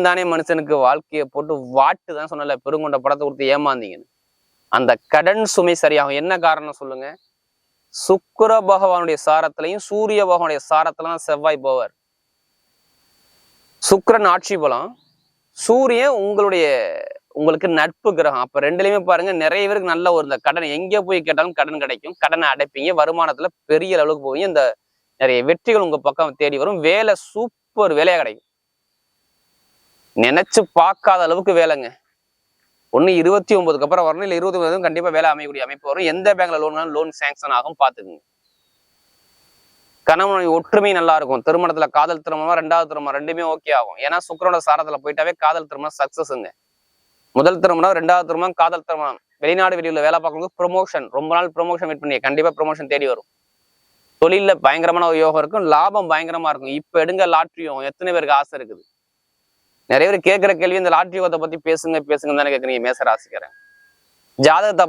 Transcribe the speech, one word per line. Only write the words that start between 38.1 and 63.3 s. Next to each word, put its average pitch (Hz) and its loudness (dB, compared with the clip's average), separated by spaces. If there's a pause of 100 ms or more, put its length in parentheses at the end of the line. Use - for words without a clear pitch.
கணவன் 190 2
மனைவி 180 0
ஒற்றுமை 202 2
நல்லா 165 2
இருக்கும். 131 -4
திருமணத்துல 165 2 (100)
காதல் 160 0
திருமணமா, 160 -2
ரெண்டாவது 165 0
திருமணம் 143 -6
ரெண்டுமே 160 -8 (100)
ஓகே 156 -6
ஆகும். 101 -6
ஏன்னா 160 -2 (100)
சுக்கிரனோட 175 -2
சாரத்துல 156 0
போயிட்டாவே 151 -4 (140)
காதல் 160 0
திருமணம் 147 -10
சக்சஸ்ங்க. 139 -6 (880)
முதல் 165 4
திருமணம், 180 4
ரெண்டாவது 165 2
திருமணம், 170 -4
காதல் 165 0
திருமணம், 151 -6 (260)
வெளிநாடு 185 2
வெளியூர்ல 160 -4
வேலை 165 2
பார்க்கறவங்களுக்கு 160 -8
ப்ரமோஷன், 180 -2 (100)
ரொம்ப 156 -4
நாள் 175 -2
ப்ரமோஷன் 170 -4
வெயிட் 147 -10
பண்ணி 143 -2
கண்டிப்பா 156 0
ப்ரமோஷன் 156 -4
தேடி 143 -2
வரும். 113 -6 (920)
தொழில்ல 190 4 (140)
பயங்கரமான 170 2
ஒரு 160 2
யோகம் 156 2
இருக்கும், 180 -2
லாபம் 190 2
பயங்கரமா 165 -4
இருக்கும். 135 -8
இப்ப 165 -2
எடுங்க 185 0
லாட்டரி 165 -2
யோகம், 135 -8
எத்தனை 180 -6
பேருக்கு 143 2
ஆசை 143 -4
இருக்குது? 107 -18 (1080)
நிறைய 139 6
பேர் 196 0
கேட்கிற 196 4 (100)
கேள்வி, 185 0
இந்த 175 2
லாட்டரி 180 0
யோகத்தை 170 -2
பத்தி 160 -6 (100)
பேசுங்க 160 -2 (120)
பேசுங்கன்னு 147 -2
தானே 143 0
கேக்குறீங்க 127 -4
மேச 127 -4
ராசிக்காரங்க. 104 -6 (920)